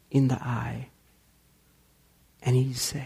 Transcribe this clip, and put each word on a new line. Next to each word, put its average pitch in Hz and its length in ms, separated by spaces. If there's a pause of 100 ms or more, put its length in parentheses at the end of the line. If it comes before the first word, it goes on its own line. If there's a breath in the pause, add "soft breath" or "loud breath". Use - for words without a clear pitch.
(120)
in 139 160
the 127 80
eye, 120 540 (1500)
and 127 120
he 131 180
sa-, - 320